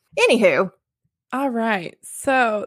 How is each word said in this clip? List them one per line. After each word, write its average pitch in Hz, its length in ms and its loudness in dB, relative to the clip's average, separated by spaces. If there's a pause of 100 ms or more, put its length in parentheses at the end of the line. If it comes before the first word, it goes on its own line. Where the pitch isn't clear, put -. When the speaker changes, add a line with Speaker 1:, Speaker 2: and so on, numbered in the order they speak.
(200)
Speaker 1:
Anywho. 196 520 4 (600)
Speaker 2:
All 269 160 -2
right. 226 540 -4
So 233 640 -2